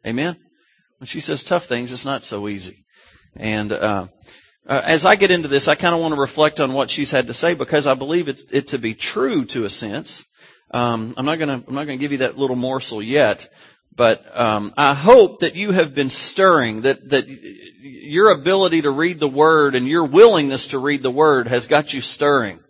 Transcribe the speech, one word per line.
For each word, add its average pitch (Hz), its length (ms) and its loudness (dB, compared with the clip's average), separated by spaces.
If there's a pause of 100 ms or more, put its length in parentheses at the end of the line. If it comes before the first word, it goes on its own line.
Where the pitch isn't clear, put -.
Amen? 143 300 -6 (640)
When 131 80 -18
she 160 140 -10
says 151 240 -6
tough - 200 -2
things, 123 280 -6
it's 123 120 -10
not 135 200 -6
so 104 240 -8
easy. 95 340 -12 (540)
And, 107 340 -4
uh, 98 360 -2 (600)
uh, 135 160 -2
as 160 220 0
I 185 100 6
get 190 160 2
into 170 160 0
this, 139 220 0
I 151 60 2
kinda 170 220 0
wanna 156 200 -2
reflect 151 420 0
on 131 140 0
what 135 160 -2
she's 143 220 -4
had 127 160 0
to 123 60 -10
say 170 200 0
because 139 340 -2
I 131 60 2
believe 147 340 -2
it, 131 140 -8 (100)
it 139 160 -2
to 139 100 -6
be 113 160 -4
true 190 520 -2
to 117 180 -6
a 98 60 -4
sense. 117 560 -8 (460)
Um, 117 440 -4
I'm 131 100 -6
not 160 140 -2
gonna, 139 260 -6
I'm 127 80 -12
not 143 120 -8
gonna 131 120 -10
give 143 140 -6
you 139 80 -4
that 131 180 -4
little 127 200 -2
morsel 123 440 -6
yet, 117 480 0 (440)
but, 113 320 2 (120)
um, 107 400 -2
I 143 160 2
hope 196 480 6
that 165 140 -4
you 202 160 -4
have 160 220 0
been 135 160 -2
stirring, 135 720 2
that, 131 280 -2
that 135 180 0
y-, 131 100 -18 (440)
your 147 500 0
ability 165 520 2
to 147 60 0
read 156 300 -2
the 151 80 -2
Word 147 480 4
and 127 120 0
your 165 180 0
willingness 151 640 6
to 139 120 -6
read 139 240 -2
the 131 80 0
Word 135 360 4
has 120 200 -2
got 151 260 0
you 135 60 -6
stirring. 123 600 0 (100)